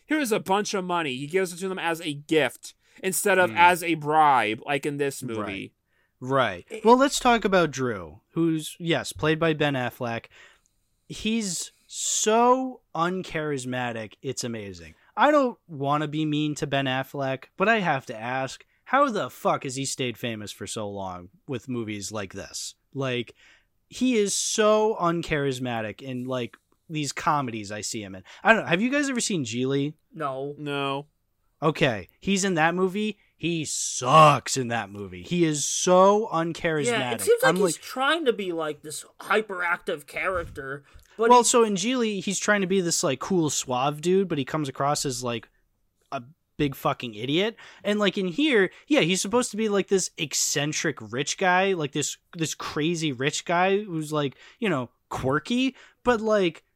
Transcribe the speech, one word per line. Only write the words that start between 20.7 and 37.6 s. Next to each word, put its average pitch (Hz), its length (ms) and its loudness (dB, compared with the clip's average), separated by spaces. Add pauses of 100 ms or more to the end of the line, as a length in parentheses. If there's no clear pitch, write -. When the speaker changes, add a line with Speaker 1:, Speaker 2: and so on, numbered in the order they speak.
Speaker 2:
long 95 400 -10 (180)
with 131 220 -8
movies 107 420 -6
like 104 220 -6
this? - 400 -12 (200)
Like, 127 420 -4 (520)
he 247 300 0
is 202 160 4
so 214 680 2
uncharismatic 135 1000 -2
in, 127 240 -8
like, 127 320 -6 (320)
these 151 220 -4
comedies 117 600 -2
I 104 100 -8
see 110 200 -6
him 98 140 -12
in. 92 80 -16 (200)
I 208 100 -2
don't 196 100 -4
know. 127 60 -8
Have 175 120 -2
you 247 80 -2
guys 285 200 -4
ever 247 100 -6
seen 180 260 -4
Geely? 135 480 -4 (200)
Speaker 3:
No. 143 440 -10
Speaker 1:
No. 143 500 -8 (540)
Speaker 2:
Okay. 147 460 0 (120)
He's 190 260 0
in 196 100 0
that 165 200 4
movie. 190 420 -2 (180)
He 160 300 -4
sucks 143 920 4
in 127 120 -2
that 113 200 -2
movie. 95 320 -10
He 170 220 0
is 151 220 0
so 196 680 4
uncharismatic. 165 540 -2
Speaker 3:
Yeah, 220 280 0
it - 80 -4
seems 453 220 2
like - 60 6
Speaker 2:
I'm - 80 4
Speaker 3:
he's 403 60 2